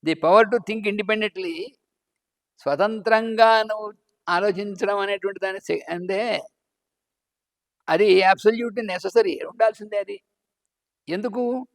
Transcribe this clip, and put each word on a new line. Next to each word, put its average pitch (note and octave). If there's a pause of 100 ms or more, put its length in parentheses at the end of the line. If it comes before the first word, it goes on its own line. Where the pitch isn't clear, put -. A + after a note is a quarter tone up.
The D#3
power F3+
to A#3 (120)
think G#3+
independently, G3+ (920)
స్వతంత్రంగా A3
నువ్వు G#3+ (360)
ఆలోచించడం G3
అనేటువంటి G3
దాని F#3+
శ-, -
అంటే F#3+ (1500)
అది F#3
absolutely A3
necessary, F#3
ఉండాల్సిందే G#3+
అది. G3+ (880)
ఎందుకు? A#3+